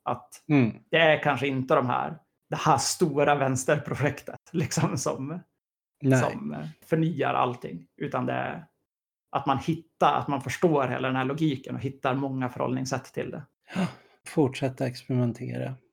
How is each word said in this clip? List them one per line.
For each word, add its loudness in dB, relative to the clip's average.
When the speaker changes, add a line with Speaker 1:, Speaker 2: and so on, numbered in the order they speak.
Speaker 1:
att -8
Speaker 2:
Mm. 6
Speaker 1:
det 2
är 6
kanske 2
inte 2
de 4
här, -2
det -6
här 4
stora 2
vänsterprojektet, 0
<laughs> -20
liksom, 0
som, -4
Speaker 2:
Nej. 6
Speaker 1:
som, -8
eh, -8
förnyar 0
allting, -2
utan -4
det -2
är -6
att -4
man 2
hittar, 0
att -4
man -2
förstår 2
hela -2
den -2
här 0
logiken -2
och -8
hittar -2
många -2
förhållningssätt -4
till -6
det. -10
Speaker 2:
Ja, 0
fortsätta 0
experimentera. -2